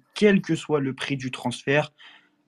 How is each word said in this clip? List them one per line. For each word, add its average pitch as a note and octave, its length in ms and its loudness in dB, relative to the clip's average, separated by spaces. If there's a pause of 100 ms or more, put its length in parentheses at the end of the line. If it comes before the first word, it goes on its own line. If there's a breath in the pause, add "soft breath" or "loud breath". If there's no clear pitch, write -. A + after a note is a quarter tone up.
(140)
quel G3+ 280 4
que E3 120 -2
soit D3+ 260 -2
le C3 140 -2
prix - 220 -6
du B2+ 160 -6
transfert, C#3 600 -2 (560 soft breath)